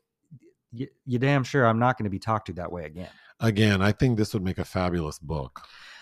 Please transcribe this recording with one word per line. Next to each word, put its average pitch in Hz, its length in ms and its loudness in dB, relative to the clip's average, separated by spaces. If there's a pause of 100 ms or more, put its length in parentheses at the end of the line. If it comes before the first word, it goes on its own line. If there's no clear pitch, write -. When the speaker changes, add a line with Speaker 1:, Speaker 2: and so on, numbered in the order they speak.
(720)
Speaker 1:
y-, 123 140 -8 (180)
you 123 140 -2
damn 135 240 2
sure 131 240 2
I'm 113 120 4
not 123 180 2
gonna 104 120 -4
be 95 100 -4
talked 110 280 -2
to 90 60 -8
that 85 180 -8
way 87 140 -8
again. 80 260 -14 (280)
Speaker 2:
Again, 104 420 4
I 101 100 4
think 120 260 2
this 107 160 0
would 98 100 -2
make 92 140 -2
a 92 80 -4
fabulous 87 540 -2
book. 73 420 -8 (400)